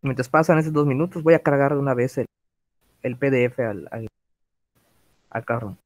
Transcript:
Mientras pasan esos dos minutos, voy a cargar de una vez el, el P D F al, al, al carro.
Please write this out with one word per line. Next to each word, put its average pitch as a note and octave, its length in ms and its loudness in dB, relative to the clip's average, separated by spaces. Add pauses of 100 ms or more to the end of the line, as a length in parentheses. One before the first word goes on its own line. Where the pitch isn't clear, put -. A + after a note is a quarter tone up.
Mientras C3 260 -4
pasan D#3+ 300 4
esos D#3 140 -2
dos D3 120 2
minutos, D#3 380 -2
voy D#3+ 100 6
a D#3+ 80 4
cargar C#3 320 2
de C#3+ 60 -2
una C#3 140 -2
vez B2 240 -2
el, B2 100 -4 (720)
el B2 160 -6
P C#3 140 0
D B2 140 2
F B2 180 -4
al, G2+ 260 -6
al, A2+ 180 -12 (1200)
al A#2 160 -10
carro. A#2 400 -6